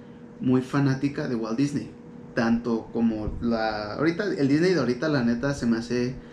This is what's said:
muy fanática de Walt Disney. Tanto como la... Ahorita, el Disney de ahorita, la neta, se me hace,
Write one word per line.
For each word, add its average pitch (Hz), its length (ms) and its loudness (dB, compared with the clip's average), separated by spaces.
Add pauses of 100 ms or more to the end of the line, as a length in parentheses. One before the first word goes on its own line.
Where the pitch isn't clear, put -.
(400)
muy 127 200 4
fanática 139 680 0
de 127 80 -2
Walt 110 200 -4
Disney. 135 340 0 (440)
Tanto 117 580 2
como 107 380 0 (100)
la... 110 540 0
Ahorita, 170 300 0 (100)
el 139 140 2
Disney 165 260 4
de 160 60 2
ahorita, 123 280 0
la 143 140 2
neta, 117 320 2
se 123 120 -4
me 117 120 4
hace, 123 300 0 (240)